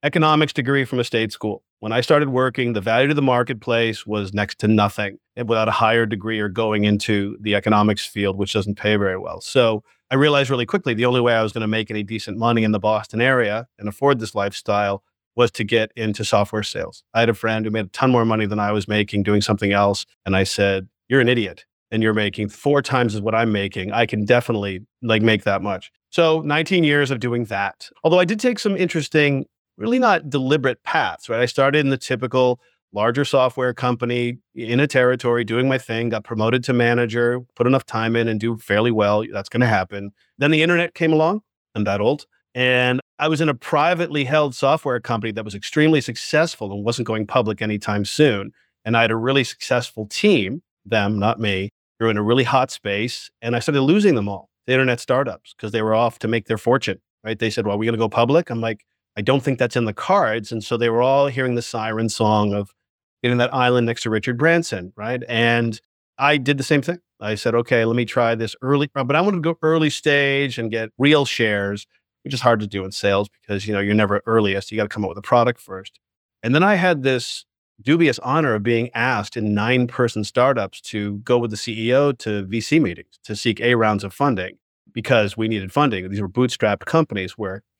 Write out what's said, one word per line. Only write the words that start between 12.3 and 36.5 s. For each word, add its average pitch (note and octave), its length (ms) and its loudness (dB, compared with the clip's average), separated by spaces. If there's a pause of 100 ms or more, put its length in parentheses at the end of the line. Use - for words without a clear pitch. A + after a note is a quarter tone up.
money A2+ 280 2
in G#2+ 80 2
the G#2 60 0
Boston G#2+ 440 -2
area A#2+ 440 0 (120)
and G#2 100 -10
afford C3+ 300 0
this A2 160 -8
lifestyle G2+ 680 -2 (340)
was A#2+ 160 4
to A2+ 120 -6
get A2 320 0
into A2 280 -4
software G#2 400 0
sales. - 400 -10 (100)
I - 60 2
had A#2 100 4
a A2 40 0
friend A2 300 -4
who A2 60 -4
made G#2+ 160 -4
a - 20 -16
ton C3 220 0
more A#2+ 160 4
money A2 180 0
than G#2 140 -4
I G#2 140 0
was G#2 140 -2
making G#2 360 0
doing G#2 180 2
something G2+ 320 0
else. G2+ 320 2 (220)
And F#2+ 100 0
I G2 80 2
said, F#2+ 440 -2 (200)
"You're C3+ 120 4
an A#2+ 80 4
idiot. G#2+ 360 -2 (280)
And A2+ 120 0
you're A2 100 2
making G#2 360 -2
four C#3+ 320 0
times B2 320 0
as G#2+ 60 -4
what G#2+ 140 -2
I'm A2+ 160 2
making. G2 420 -4
I A#2 140 2
can G#2+ 180 -4
definitely, G#2 580 0 (200)
like, A2 200 2
make A2 220 2
that G2 180 0
much." G2 280 -6 (200)
So D#3+ 320 2
nineteen D#3 420 0
years D3 260 2
of B2 100 -4
doing A#2+ 260 -2
that. G2 420 -6 (160)
Although E3+ 160 4
I F3+ 40 4
did G#3 140 -2
take B3 200 0
some G3 180 -2
interesting, D3+ 720 0 (300)
really A#3 220 -2
not G3+ 300 0
deliberate C3 540 0
paths, G#2 460 -4
right? A#2 120 -2
I B2 60 2
started C#3 320 2
in C#3 120 2
the C3+ 60 0
typical B2+ 640 0 (320)
larger A#2 320 0
software B2+ 480 0
company B2 640 -2 (160)
in A#2+ 260 -2
a D3 60 4
territory, B2 580 2
doing A#2+ 240 0
my C3 100 2
thing, A#2 320 -4
got A2 140 -4
promoted A#2 400 0